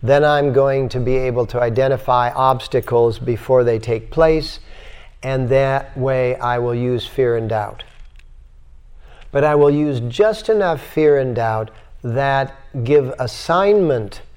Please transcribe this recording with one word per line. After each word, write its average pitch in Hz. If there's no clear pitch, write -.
then 143
I'm 147
going 135
to 127
be 127
able 123
to 123
identify 123
obstacles 120
before 123
they 117
take 113
place, 160
and 131
that 135
way 127
I 123
will 120
use 123
fear 120
and 113
doubt. 107
But 143
I 151
will 143
use 147
just 202
enough 185
fear 147
and 131
doubt 110
that 135
give 135
assignment 165